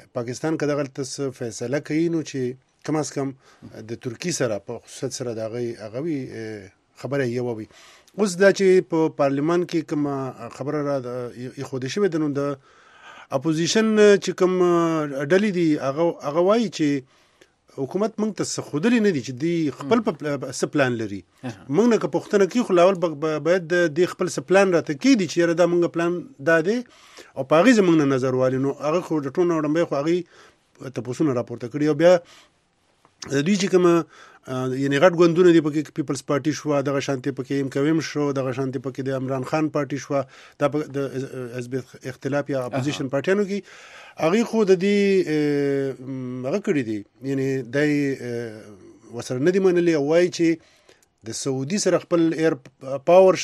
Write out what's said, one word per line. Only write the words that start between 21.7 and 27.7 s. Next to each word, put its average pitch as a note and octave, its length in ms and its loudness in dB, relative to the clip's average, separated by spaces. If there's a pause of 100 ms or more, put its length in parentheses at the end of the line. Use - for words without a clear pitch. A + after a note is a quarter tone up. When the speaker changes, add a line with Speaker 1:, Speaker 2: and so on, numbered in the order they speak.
Speaker 1:
موږ G#3+ 160 4
نه G#3 100 4
که F3+ 140 -2
پوښتنه G3+ 360 0
کوي، A#3+ 160 0
خو F#3+ 120 2
لاول F3+ 220 4
به، F3+ 60 0 (140)
به، D#3 240 -2
باید F3 260 2
د - 20 4 (220)
دې F3+ 160 4
خپل F3+ 220 -4
څه E3 140 -6
پلان F#3+ 280 4
راته D#3 180 -2
کېږدي A3 360 4
چې - 120 -12
یاره E3 180 2
دا F3 120 6
موږ F3 100 2 (140)
پلان E3+ 160 0 (380)
دا E3 80 6 (100)
دی A3+ 80 0 (600)
او C3+ 140 -4
په D3+ 100 6
هغې A#3 180 8